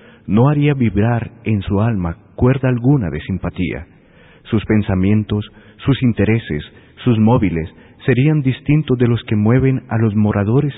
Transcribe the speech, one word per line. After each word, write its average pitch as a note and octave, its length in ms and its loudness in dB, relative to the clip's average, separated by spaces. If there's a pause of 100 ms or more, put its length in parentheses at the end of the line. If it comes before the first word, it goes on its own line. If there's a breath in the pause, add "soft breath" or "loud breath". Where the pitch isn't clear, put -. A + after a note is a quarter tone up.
(260 loud breath)
no A#2 240 2
haría D3 240 2
vibrar A2 580 0 (120)
en G#2+ 180 -2
su G2 180 -2
alma G2 380 -2 (180)
cuerda B2+ 340 0
alguna B2 400 0
de C#2+ 120 -6
simpatía. E2+ 640 -6 (600 soft breath)
Sus G#2+ 200 -2
pensamientos, G#2 800 0 (320 loud breath)
sus - 260 -2
intereses, G#2+ 600 0 (400 loud breath)
sus A#2 160 2
móviles F#2+ 500 2 (360 loud breath)
serían C#3+ 360 2
distintos C3 560 0
de A#2+ 100 2
los A#2 160 0
que - 120 -4
mueven B2+ 540 2
a A2+ 100 -2
los A2 160 0
moradores G#2+ 640 0